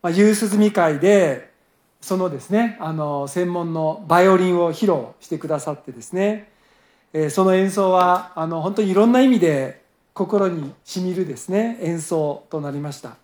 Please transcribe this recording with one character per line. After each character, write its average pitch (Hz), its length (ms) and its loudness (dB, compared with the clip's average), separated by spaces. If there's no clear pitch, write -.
ま 175 80 -2
あ、 - 20 -
ユ 202 180 6
ー 214 40 4
ス 214 160 -2
積 208 100 2
み 208 100 4
会 160 300 0
で、 175 500 2
そ - 160 -4
の 185 140 -2
で 139 80 -8
す - 120 -14
ね、 220 280 0
あ 160 140 -8
の、 147 340 -4
専 180 260 -4
門 170 220 -4
の 160 320 -4
バ 170 160 6
イ 190 60 6
オ 185 80 6
リ 185 140 2
ン 175 100 2
を 170 120 0
披 208 140 -2
露 143 200 0
し - 80 -20
て 160 120 -8
く 151 100 -10
だ 151 100 -2
さ 147 140 -8
っ 139 100 -12
て - 80 -16
で 120 100 -18
す - 120 -16
ね、 202 360 -2
え 156 140 -2
ー、 143 40 -4
そ 190 120 0
の 190 140 4
演 190 160 0
奏 196 180 0
は、 180 460 2
あ 160 100 -6
の、 165 160 -6
本 196 140 -4
当 220 60 0
に 190 100 0
い - 20 0
ろ 208 100 6
ん 233 60 4
な 254 100 4
意 269 60 6
味 247 140 4
で 143 420 0
心 196 340 -2
に 160 260 -6
染 180 200 -8
み 180 80 -4
る 175 140 -4
で 135 80 -10
す - 140 -16
ね、 226 320 -2
演 170 200 -4
奏 156 500 -6
と 156 100 -8
な 143 100 -8
り 143 80 -8
ま 147 140 -10
し - 80 -16
た。 120 240 -18